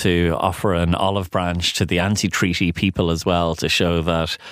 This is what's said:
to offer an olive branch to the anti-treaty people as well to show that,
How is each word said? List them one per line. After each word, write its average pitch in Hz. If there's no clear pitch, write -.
to 87
offer 95
an 85
olive 95
branch 87
to 101
the 87
anti-treaty 92
people 92
as 82
well 87
to -
show 85
that, 82